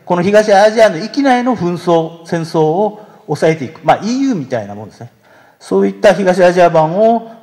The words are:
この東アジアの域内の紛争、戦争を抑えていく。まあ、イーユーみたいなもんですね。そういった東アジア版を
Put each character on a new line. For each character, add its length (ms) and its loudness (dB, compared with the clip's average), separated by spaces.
こ 100 -4
の 60 -2
東 320 2
ア 180 4
ジ 100 2
ア 80 6
の 80 -6
域 260 -6
内 200 0
の 140 -2
紛 200 -4
争、 480 -2
戦 160 -4
争 200 -2
を 400 -2
抑 280 0
え 20 -4
て 100 -10
い 40 -10
く。 140 -20
ま 120 2
あ、 20 -6
イ 100 -8
ー 120 -4
ユ 140 0
ー 20 -4
み 100 -6
た 160 -6
い 60 -10
な 80 -14
も 100 -14
ん 40 -18
で 60 -20
す 60 -20
ね。 100 -20
そ 220 -2
う 60 0
い 40 -4
っ 40 -8
た 180 4
東 300 0
ア 80 6
ジ 100 2
ア 80 4
版 300 0
を 320 0